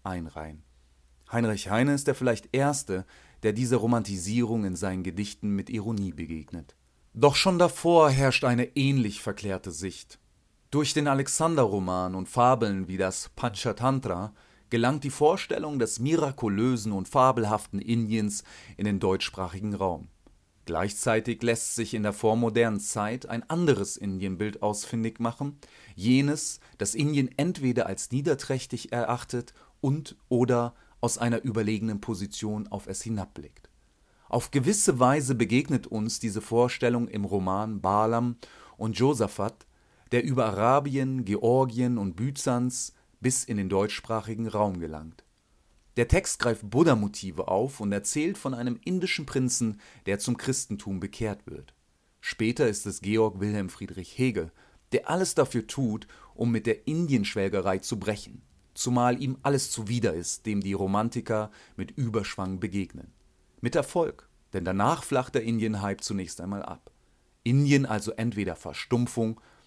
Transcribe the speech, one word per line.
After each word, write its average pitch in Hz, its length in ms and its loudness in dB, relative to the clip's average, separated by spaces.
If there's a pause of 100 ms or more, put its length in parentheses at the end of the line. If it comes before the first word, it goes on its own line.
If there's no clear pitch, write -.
einreihen. 80 580 -8 (680)
Heinrich 110 360 0
Heine 131 260 2
ist 139 120 -2
der - 80 4
vielleicht 123 400 -2
Erste, 135 500 0 (380)
der 107 100 2
dieser 120 260 2
Romantisierung 107 880 0
in 92 120 -2
seinen 92 260 -2
Gedichten 104 480 -4
mit 98 180 -2
Ironie 104 440 -4
begegnet. 80 640 -10 (360)
Doch 139 220 6
schon 185 240 2
davor 170 500 6
herrscht 135 360 4
eine 123 320 2
ähnlich 135 440 2
verklärte 98 520 -6
Sicht. 82 480 -10 (500)
Durch 143 240 0
den 147 140 0
Alexander-Roman 104 1080 0
und 92 140 -6
Fabeln 113 580 2
wie 92 100 -6
das 92 380 -2
Panchatantra 101 960 -2 (380)
gelangt 127 320 2
die 139 80 -4
Vorstellung 151 720 2
des 113 180 -2
mirakulösen 120 960 2
und 95 160 -2
fabelhaften 110 720 4
Indiens 110 640 0 (320)
in 98 80 -4
den 101 160 0
deutschsprachigen 95 760 -2
Raum. 87 320 -2 (600)
Gleichzeitig 110 760 0
lässt 117 320 0
sich 117 200 -4
in 107 100 -2
der 104 80 0
vormodernen 113 640 2
Zeit 107 480 -4
ein 117 240 -8
anderes 143 460 2
Indienbild 98 640 -4
ausfindig 110 560 -2
machen, 139 400 -6 (380)
jenes, 135 640 2 (180)
das 101 160 -2
Indien 139 420 2
entweder 135 500 0
als - 260 -8
niederträchtig 135 800 -2
erachtet 120 600 -4 (280)
und 139 360 -2 (120)
oder 120 480 2 (240)
aus - 180 0
einer 117 240 2
überlegenen 107 580 0
Position 107 680 -6
auf 101 180 -8
es 95 160 -8
hinabblickt. - 640 -8 (600)
Auf - 240 -2
gewisse 139 480 2
Weise 135 340 4
begegnet 117 540 2
uns 110 320 -4
diese 107 220 -4
Vorstellung 120 680 2
im 101 160 -4
Roman 98 560 -2
Balaam 113 560 2 (400)
und 110 200 -4
Josaphat, 117 680 0 (460)
der 120 100 4
über 123 240 2
Arabien, 131 760 2
Georgien 120 760 2
und 98 160 -2
Byzanz 123 760 -2 (280)
bis 127 220 0
in 110 140 -4
den 95 140 -2
deutschsprachigen 107 760 -2
Raum 104 320 0
gelangt. 78 460 -10 (720)
Der 120 120 2
Text - 300 0
greift 110 320 -2
Buddha-Motive 104 760 2
auf 113 320 0
und 101 120 -2
erzählt 151 460 -2
von 131 160 -6
einem 120 300 -4
indischen 180 420 -2
Prinzen, 123 540 -2 (260)
der 98 120 -2
zum 120 180 -4
Christentum 101 640 -4
bekehrt 101 460 -6
wird. - 280 -16 (460)
Später 117 480 0
ist 104 180 -4
es 98 140 -8
Georg 104 400 2
Wilhelm 104 280 -2
Friedrich - 480 -12
Hegel, 101 360 0 (400)
der - 180 0
alles 185 240 0
dafür 123 320 2
tut, 110 400 -2 (280)
um 117 160 0
mit 110 160 0
der 110 200 0
Indienschwelgerei 101 920 0
zu 110 200 -6
brechen, 101 440 -6 (320)
zumal 123 460 2
ihm 131 220 -4
alles 139 280 0
zuwider 110 440 0
ist, - 320 -8
dem 104 140 0
die 98 140 -2
Romantiker 107 760 -2 (260)
mit 92 160 -8
Überschwang 98 680 -4
begegnen. 92 520 -6 (480)
Mit 120 140 -2
Erfolg, - 540 -2 (240)
denn 90 120 -4
danach 101 380 2
flacht 127 320 0
der 123 80 0
Indien-Hype 107 600 -2
zunächst 95 380 -6
einmal 98 220 -6
ab. - 280 -14 (520)
Indien 139 440 6
also 107 260 -2
entweder 101 420 -2
Verstumpfung 113 880 -2 (260)